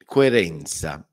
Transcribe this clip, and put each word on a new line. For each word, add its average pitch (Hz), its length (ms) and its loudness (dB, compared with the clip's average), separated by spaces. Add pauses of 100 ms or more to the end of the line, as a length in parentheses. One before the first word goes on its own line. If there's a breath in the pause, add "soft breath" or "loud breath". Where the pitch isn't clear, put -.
coerenza, 85 1080 0